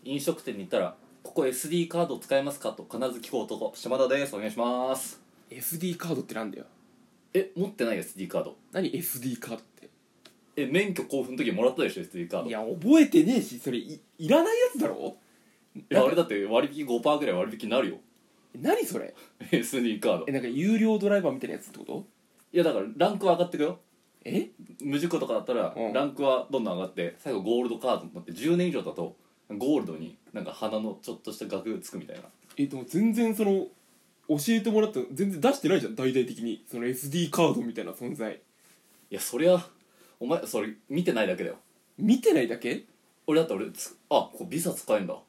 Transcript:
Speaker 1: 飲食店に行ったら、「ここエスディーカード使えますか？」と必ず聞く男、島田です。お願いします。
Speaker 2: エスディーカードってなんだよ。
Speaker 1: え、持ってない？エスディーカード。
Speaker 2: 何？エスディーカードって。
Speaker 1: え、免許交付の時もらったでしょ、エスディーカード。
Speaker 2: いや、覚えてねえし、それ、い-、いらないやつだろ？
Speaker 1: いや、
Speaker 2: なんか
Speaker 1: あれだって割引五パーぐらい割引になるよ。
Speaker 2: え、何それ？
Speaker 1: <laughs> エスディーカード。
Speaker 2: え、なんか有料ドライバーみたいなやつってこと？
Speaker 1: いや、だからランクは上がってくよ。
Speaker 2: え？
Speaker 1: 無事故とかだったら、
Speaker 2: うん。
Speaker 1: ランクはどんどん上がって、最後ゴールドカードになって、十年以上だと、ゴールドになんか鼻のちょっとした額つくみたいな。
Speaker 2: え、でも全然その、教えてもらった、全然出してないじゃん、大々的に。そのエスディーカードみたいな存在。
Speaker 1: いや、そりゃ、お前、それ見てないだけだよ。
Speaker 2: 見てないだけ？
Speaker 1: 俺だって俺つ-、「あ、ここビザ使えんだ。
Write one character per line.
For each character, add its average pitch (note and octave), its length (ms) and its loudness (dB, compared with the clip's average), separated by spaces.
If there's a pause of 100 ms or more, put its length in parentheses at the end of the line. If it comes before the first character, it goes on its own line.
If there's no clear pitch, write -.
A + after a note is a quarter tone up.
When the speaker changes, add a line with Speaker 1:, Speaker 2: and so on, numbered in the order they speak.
Speaker 1:
飲 C4+ 160 -4
食 - 220 -2
店 G#2 160 -8
に - 60 -8
行 - 20 -10
っ - 20 -18
た - 100 0
ら、 - 160 0 (300)
「こ - 80 -16
こ D3 140 2
エ C3 80 2
ス C#3 160 -6
デ E3+ 60 2
ィ E3 80 4
ー E3 40 -4
カ E3+ 140 0
ー - 40 2
ド B2 120 -6
使 - 180 0
え C#3 60 4
ま C#3+ 100 -4
す - 80 -12
か？」 - 160 -4
と F#2+ 60 -14
必 A#2 160 -10 (160)
ず A2+ 60 -12
聞 - 100 -16
く B2+ 80 -2
男、 G#2+ 360 -4
島 B2 220 -4
田 C3+ 120 4
で C#3 180 2
す。 G#2+ 100 -10
お - 20 -6
願 G#2+ 100 -4
い - 20 -2
し A#2 80 -8
ま B2 360 0
す。 - 280 -8 (260)
Speaker 2:
エ - 100 -16
ス E3 200 -6
デ F3+ 80 -4
ィ F3 60 -2
ー E3+ 40 -6
カ E3+ 140 -8
ー C#3 60 0
ド B2+ 40 -2
っ - 40 -10
て - 100 -12
な A2 100 -4
ん G2+ 60 -6
だ - 80 -12
よ。 - 80 -14 (680)
Speaker 1:
え、 F#3+ 240 2
持 F#3+ 120 0
っ - 20 -8
て - 160 -2
な - 80 0
い？ - 20 -2
エ - 60 -4
ス - 160 -12
デ F#3 60 -6
ィ - 20 -8
ー - 40 -12
カ - 100 0
ー - 40 -4
ド。 - 140 -12 (140)
Speaker 2:
何？ F3+ 220 0
エ F3 60 -2
ス B2 220 -6
デ C3 60 -4
ィ B2 80 -2
ー - 20 -14
カ - 140 -10
ー A2+ 40 -6
ド - 0 -
っ - 40 -16 (200)
て。 - 80 -20 (680)
Speaker 1:
え、 C#3+ 120 -2
免 F#3 260 2
許 C3 120 -2
交 C3+ 180 -2
付 B2+ 120 -6
の C3 80 -4
時 A#2 80 2
も G#2 140 0
ら B2+ 60 6
っ - 40 -10
た E3 60 -4
で A2+ 80 4
し - 80 -4
ょ、 F2+ 60 -8
エ - 20 -8
ス - 60 -14
デ F2 140 -6
ィ - 20 -6
ー - 20 -16
カ F#2 120 -2
ー - 20 -6
ド。 - 80 -6
Speaker 2:
い - 20 -4
や、 G#2+ 80 -4
覚 F#3 400 6
え C#4+ 60 10
て D#3 180 6
ね A#3+ 120 4
え G3+ 40 4
し、 A#2+ 180 -8
そ - 120 -4
れ、 A#2+ 80 -2
い-、 D3+ 200 -10 (200)
い D#3+ 100 -4
ら D#4 160 8
な A4 100 2
い A#4+ 60 2
や B4 140 6
つ C4+ 40 -4
だ - 100 0
ろ？ - 280 -6 (580)
Speaker 1:
い - 140 -14
や、 - 120 6
Speaker 2:
な - 0 -
ん - 20 8
か C3 60 8
Speaker 1:
あ - 20 6
れ - 60 2
だ E3+ 80 6
っ - 40 -2
て G2+ 160 0
割 A#2+ 300 2
引 D3 100 -6
五 A#2+ 160 0
パ D3 140 4
ー D3 40 0
ぐ C#3+ 60 -2
ら G#2 80 0
い - 40 0
割 G#2+ 220 -2
引 A2 100 -6
に - 20 -4
な B2 100 4
る G#2 80 0
よ。 - 120 -8 (540)
Speaker 2:
え、 B2 60 -14
何 G4 240 2
そ - 140 -6
れ？ - 160 -8 (180)
Speaker 1:
<laughs> - 180 -18
エ C#3 120 4
ス C#3 180 -4
デ A#2+ 80 2
ィ G#2+ 60 0
ー G2 40 -6
カ A2+ 120 0
ー F2 80 2
ド。 D#2+ 100 -6
Speaker 2:
え、 C#3 40 -2
な C3+ 80 0
ん - 20 -6
か B2 60 -4
有 F3 280 2
料 A3 220 4
ド G3 100 2
ラ G3+ 80 4
イ F#3+ 60 2
バ D3+ 80 2
ー - 20 -4
み - 80 -6
た - 60 -6
い - 20 -8
な - 80 -6
や - 60 -12
つ - 60 -20
っ - 20 -20
て - 80 -18
こ - 80 -16
と？ - 180 -8 (480)
Speaker 1:
い F3 60 2
や、 E3+ 40 6
だ D#3 120 4
か G2+ 60 0
ら G2+ 60 -2 (120)
ラ F#3+ 120 4
ン G3+ 80 -4
ク G3 60 -6
は F3+ 80 6
上 F3 60 4
が F3 80 2
っ F3 40 -10
て E3+ 60 -6
く D3 60 0
よ。 E3+ 180 -2 (440)
Speaker 2:
え？ - 260 -2 (300)
Speaker 1:
無 C#3+ 200 -2
事 E3+ 80 0
故 E3 100 0
と C3 80 -2
か A#2 80 -2
だ G#2+ 60 2
っ - 40 -12
た B2+ 80 -2
ら、 A2 240 0
Speaker 2:
う A2+ 140 -2
ん。 - 20 -6
Speaker 1:
ラ C#3 120 0
ン C#3+ 80 -4
ク C#3 100 -6
は C3 260 2
ど C3 120 0
ん A2 40 -2
ど F#2+ 60 -2
ん F2+ 40 -2
上 F#2 80 -4
が F#2 60 -6
っ - 60 -14
て、 E2+ 240 -4
最 C#3 140 -8
後 G2 100 -2
ゴ A2+ 160 2
ー B2 60 0
ル A#2+ 40 -2
ド A2+ 120 -4
カ A#2+ 140 2
ー G2 40 -2
ド - 60 -10
に - 100 -16
な - 60 -10
っ - 40 -18
て、 - 80 -14
十 D3+ 240 2
年 E3 120 2
以 - 20 0
上 A2 140 -4
だ F2 80 -6
と、 E2 240 -6 (340)
ゴ B2 280 2
ー - 20 2
ル F#2+ 60 -6
ド E2 100 -8
に D#2+ 200 -12 (160)
な G2+ 100 -8
ん - 20 -8
か - 80 -10
鼻 A2 260 -4
の G#2+ 240 -4
ち - 80 -10
ょ F3 40 -8
っ - 80 -16
と A2 100 -10
し - 60 -12
た G#2+ 80 -10
額 G2 340 -4
つ - 100 -14
く G2 80 -10
み F2 80 -10
た - 60 -16
い - 40 -14
な。 - 60 -16 (340)
Speaker 2:
え、 C#3+ 100 2
で C#3 100 -8
も B2+ 80 -10
全 G#3+ 280 2
然 A3+ 220 2
そ A3 100 0
の、 G3 220 2 (600)
教 D3+ 80 2 (140)
え A3+ 100 4
て A#3 100 0
も G#3+ 100 4
ら A3 60 4
っ G#3+ 60 -8
た、 B2+ 80 -2 (120)
全 F#3+ 200 0
然 D#3 80 -6
出 F3+ 140 6
し - 60 -6
て D#3+ 80 0
な D3+ 60 6
い - 60 4
じ A2+ 60 -6
ゃ G#2+ 40 -6
ん、 A2 60 -8
大 B2+ 160 2
々 B2+ 120 4
的 - 140 -8
に。 A2+ 320 -6
そ A#2+ 80 -8
の A#2+ 80 -4
エ C3 80 0
ス C#3 160 -8
デ E3+ 80 -2
ィ F3 80 2
ー - 40 -8
カ E3 180 4
ー - 60 2
ド - 80 0
み A#2 120 -6
た A2 80 -6
い - 20 -6
な E2+ 60 -8
存 - 240 -10
在。 G#2+ 220 -6
Speaker 1:
い - 20 -20 (720)
や、 G2 100 -6
そ - 180 -4
り E3 100 4
ゃ、 F3+ 180 4 (540)
お A#2+ 80 -6
前、 E3 180 0
そ G#2+ 160 -2
れ A2 100 -6 (160)
見 D#3 140 -2
て F3 100 2
な A2+ 120 2
い - 20 2
だ F2+ 100 0
け G2 60 -6
だ - 80 -4
よ。 - 60 -12 (420)
Speaker 2:
見 A3+ 220 6
て G#4+ 120 6
な C#3 100 6
い A#2 40 2
だ A2+ 120 -4
け？ - 260 -4 (420)
Speaker 1:
俺 D#3 140 6
だ D#3+ 60 2
っ - 20 -12
て G#2 60 -2
俺 F#2+ 180 -4
つ-、 - 260 -12 (100)
「あ、 - 220 4
こ - 80 -18
こ F3 100 -8
ビ E3 120 -4
ザ E3 120 -2
使 - 240 0
え G2+ 40 2
ん F2+ 80 -6
だ。 - 100 -6 (100)